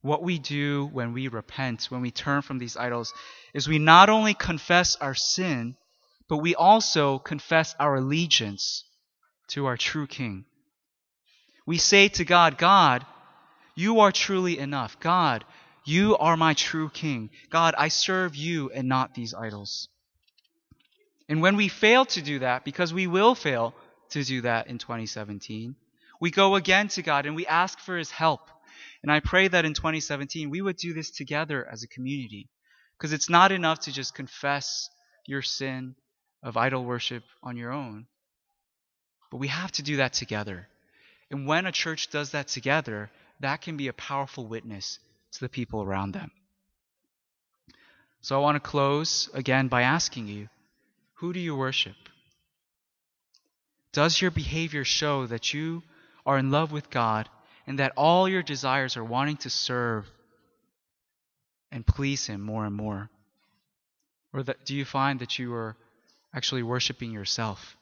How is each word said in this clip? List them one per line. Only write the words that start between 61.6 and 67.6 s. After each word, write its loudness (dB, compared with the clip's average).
and -10
please 0
him -8
more -6
and -4
more? -6
Or -6
that, -8
do -6
you -4
find -2
that -8
you -8
are -8
actually -4
worshiping -4
yourself? -8